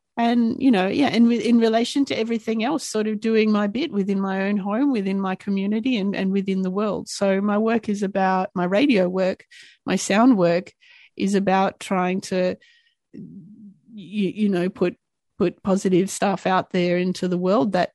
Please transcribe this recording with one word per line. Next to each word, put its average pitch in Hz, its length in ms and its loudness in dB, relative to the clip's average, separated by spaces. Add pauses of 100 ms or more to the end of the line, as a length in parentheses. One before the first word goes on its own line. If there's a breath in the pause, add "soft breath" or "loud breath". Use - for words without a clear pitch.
(180)
And, 233 440 0
you 269 100 4
know, 190 160 2
yeah, 269 200 0
and 233 200 4
with, 233 140 2
in 240 180 4
relation 233 460 2
to 262 120 -4
everything 226 460 -2
else, 285 200 -2
sort 214 240 -4
of 214 140 -4
doing 220 300 2
my 208 160 2
bit 254 240 -4
within 196 280 0
my 190 280 -2
own 208 100 0
home, 214 340 0
within 196 300 -2
my 190 140 -2
community 208 600 -2
and, 196 200 -2
and 190 160 -2
within 190 320 -2
the 185 80 -2
world. 196 360 -4
So 196 320 0
my 208 180 0
work 220 300 0
is 208 160 -2
about, 190 520 0
my 180 100 -2
radio 202 420 2
work, 185 380 -2 (400 loud breath)
my 180 100 -2
sound 214 420 4
work 175 360 2 (420 soft breath)
is 196 200 0
about 190 440 2
trying 185 420 -2
to, 185 360 -2 (560 soft breath)
you, 196 1160 -8
you 208 200 0
know, 180 200 0
put, - 280 -2 (400)
put 180 240 -2
positive 190 480 2
stuff - 380 -2
out 185 240 0
there 175 260 0
into 180 300 -2
the 180 100 -2
world 196 360 0
that, 180 220 0